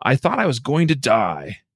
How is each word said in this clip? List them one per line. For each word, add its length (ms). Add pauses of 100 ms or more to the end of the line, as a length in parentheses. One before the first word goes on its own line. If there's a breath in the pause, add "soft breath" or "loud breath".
"I 120
thought 240
I 60
was 140
going 300
to 60
die. 600 (180)